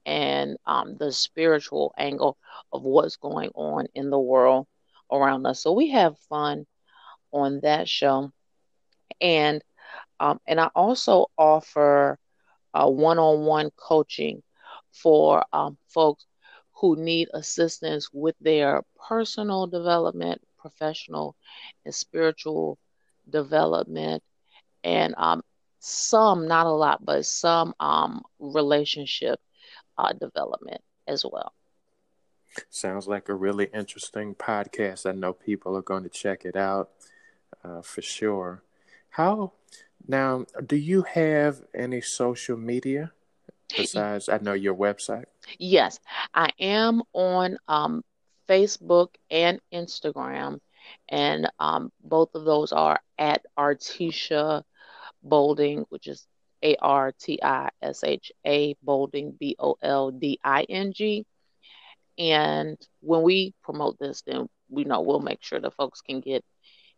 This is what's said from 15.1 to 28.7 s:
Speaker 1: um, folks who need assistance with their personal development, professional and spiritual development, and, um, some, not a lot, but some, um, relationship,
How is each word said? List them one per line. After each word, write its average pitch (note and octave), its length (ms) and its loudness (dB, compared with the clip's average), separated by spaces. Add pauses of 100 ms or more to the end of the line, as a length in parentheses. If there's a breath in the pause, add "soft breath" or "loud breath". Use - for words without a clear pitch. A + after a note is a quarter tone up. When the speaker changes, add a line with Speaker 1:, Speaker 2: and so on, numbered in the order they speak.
Speaker 1:
um, D3 240 -2 (100)
folks D#3 380 0 (500 soft breath)
who F3 220 4
need E3 360 -2
assistance D#3 800 -4
with D3+ 280 -2
their D3 420 2 (240)
personal G#3 600 -2
development, E3+ 720 -2 (160)
professional - 800 -8 (480 loud breath)
and - 100 -12
spiritual D#3 840 -4 (520)
development, D#3 920 0 (600 soft breath)
and, A#2+ 340 0
um, E2 260 0 (360)
some, G3+ 680 2
not E3 180 4
a E3 60 2
lot, D3+ 320 2
but D3+ 220 0
some, E3+ 540 0
um, - 440 0 (160)
relationship, C#3+ 1000 -2 (580 loud breath)